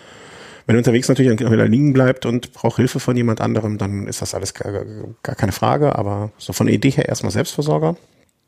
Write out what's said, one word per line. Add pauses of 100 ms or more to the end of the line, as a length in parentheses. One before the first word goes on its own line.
(680)
Wenn
unterwegs
natürlich
entweder
liegen
bleibt
und
braucht
Hilfe
von
jemand
anderem,
dann
ist
das
alles
gar, (380)
gar
keine
Frage,
aber
so
von
der
Idee
her
erstmal
Selbstversorger. (520)